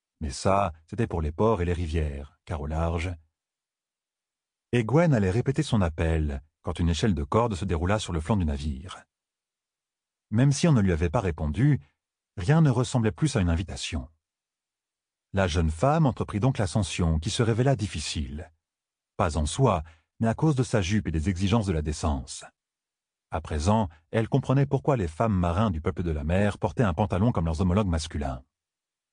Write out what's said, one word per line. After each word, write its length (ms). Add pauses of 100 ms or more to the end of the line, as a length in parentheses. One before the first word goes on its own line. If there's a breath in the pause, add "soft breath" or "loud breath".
(200)
Mais 120
ça, 420 (140 soft breath)
c'était 200
pour 140
les 100
ports 300
et 40
les 60
rivières, 720
car 160
au 80
large. 480 (1600)
Egwene 400
allait 180
répéter 320
son 180
appel, 640 (180)
quand 180
une 100
échelle 260
de 80
corde 320
se 100
déroula 320
sur 160
le 80
flanc 160
du 80
navire. 580 (1300)
Même 220
si 160
on 60
ne 80
lui 100
avait 180
pas 120
répondu, 580 (580 soft breath)
rien 240
ne 80
ressemblait 420
plus 240
à 60
une 80
invitation. 580 (1300)
La 140
jeune 240
femme 340
entreprit 340
donc 200
l'ascension, 580
qui 140
se 100
révéla 340
difficile. 800 (640)
Pas 200
en 100
soi, 360 (360 soft breath)
mais 80
à 80
cause 200
de 80
sa 180
jupe 260
et 40
des 180
exigences 360
de 80
la 80
décence. 640 (840)
À 100
présent, 480 (220 soft breath)
elle 180
comprenait 380
pourquoi 300
les 100
femmes 280
marins 360
du 100
peuple 220
de 80
la 120
mer 360
portaient 240
un 100
pantalon 380
comme 140
leurs 140
homologues 280
masculins. 560 (680)